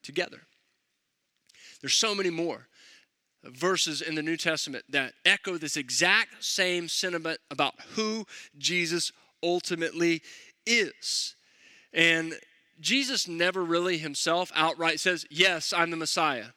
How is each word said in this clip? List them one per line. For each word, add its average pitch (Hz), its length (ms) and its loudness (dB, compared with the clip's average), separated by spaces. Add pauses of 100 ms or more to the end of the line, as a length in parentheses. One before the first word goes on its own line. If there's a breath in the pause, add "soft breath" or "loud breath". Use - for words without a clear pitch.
together. - 400 -6 (1400 loud breath)
There's 135 140 0
so 220 200 2
many 196 160 0
more 160 380 -4 (720 loud breath)
verses 151 580 0
in 160 140 -6
the 156 80 -4
New 160 160 -2
Testament 151 500 -4
that 135 240 -2 (120)
echo 190 340 2
this 151 180 -6
exact 170 680 2
same 180 460 0
sentiment 165 520 -4 (100)
about 139 240 0 (200)
who 214 320 -4 (300 loud breath)
Jesus 165 560 -2 (300 soft breath)
ultimately 170 800 0 (420 loud breath)
is. - 720 0 (580 soft breath)
And 165 400 4 (480)
Jesus 240 480 0
never 180 340 0
really 175 360 0
himself 165 560 -2
outright 160 440 2
says, 180 320 0
"Yes, 170 420 4
I'm 170 180 4
the 165 60 -4
Messiah. 147 600 0